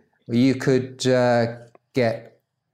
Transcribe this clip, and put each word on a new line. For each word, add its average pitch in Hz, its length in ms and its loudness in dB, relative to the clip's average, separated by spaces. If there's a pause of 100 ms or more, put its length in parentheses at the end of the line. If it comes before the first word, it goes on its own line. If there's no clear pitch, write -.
(280)
you 123 280 2
could, 127 500 -2
uh, 123 520 2 (360)
get, - 460 -4 (340)